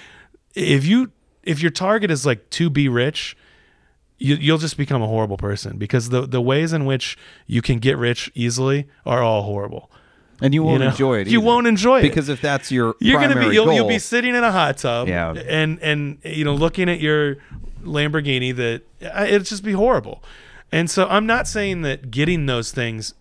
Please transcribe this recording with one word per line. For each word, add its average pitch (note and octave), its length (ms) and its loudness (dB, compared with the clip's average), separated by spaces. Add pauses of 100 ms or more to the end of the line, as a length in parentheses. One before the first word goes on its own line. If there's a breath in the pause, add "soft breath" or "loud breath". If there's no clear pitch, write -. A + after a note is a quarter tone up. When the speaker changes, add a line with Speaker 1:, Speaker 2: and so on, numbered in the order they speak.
(540 loud breath)
Speaker 1:
If C#3+ 320 2
you, A#3 260 2 (320)
if D3+ 180 -2
your E3 100 2
target G3+ 400 0
is, C3+ 140 -2
like, B2 260 0
to E3+ 180 0
be C#3+ 180 2
rich, B2+ 480 -2 (840 soft breath)
you, C#3 180 2
you'll D#3 220 2
just D#3 200 -4
become C#3 240 -2
a G#2+ 60 0
horrible A2 280 -2
person G2+ 420 -6
because A2+ 320 -2
the, B2+ 160 0
the B2+ 140 -2
ways C#3 320 0
in D3+ 140 0
which C3+ 320 -4 (300 loud breath)
you A#2 140 0
can A#2+ 180 0
get C3+ 180 2
rich A#2+ 360 -2
easily C3 540 -2 (180 soft breath)
are B2 160 0
all A2+ 220 2
horrible. G2+ 480 -8 (500 soft breath)
Speaker 2:
And C3+ 120 4
you D#3 100 2
won't C#3 160 4
Speaker 1:
You C3 60 2
know? C3+ 60 4
Speaker 2:
enjoy C3 280 2
it F#2+ 80 -4
Speaker 1:
You A3+ 120 4
Speaker 2:
either. G#3+ 60 2
Speaker 1:
won't A#3+ 220 4
enjoy A#3 320 4
it. G3 40 6
Speaker 2:
Because D3 260 0
if C#3 120 -4
that's C#3+ 300 -2
your A#2+ 300 0
Speaker 1:
You're A#3 180 6
gonna C#4+ 140 4
Speaker 2:
primary B3+ 160 2
Speaker 1:
be, G#3 60 2
you'll, G#3+ 180 6
you'll - 100 4
Speaker 2:
goal - 60 0
Speaker 1:
be A3 100 0
sitting B3 360 0
in A#3+ 100 2
a A3 80 2
hot D3+ 240 0
tub A#2+ 320 -2
Speaker 2:
Yeah. E2 240 -2
Speaker 1:
and, D#3 480 -2
and, D3 420 -4
you D#3 220 -6
know, C#3+ 100 0
looking E3 340 0
at E3 120 -2
your D3+ 360 0 (460 loud breath)
Lamborghini D3 720 -2
that, A#2 280 -4 (300)
I, G3+ 140 -2
it'd G3+ 180 2
just G3+ 180 -10
be G#3 100 -2
horrible. F#3+ 500 0 (480 loud breath)
And E3 180 0
so F#3+ 180 0
I'm G3+ 180 2
not A3+ 220 0
saying G3 360 -4
that C3+ 280 -6
getting D3+ 360 0
those A#2+ 240 -2
things A2+ 500 -6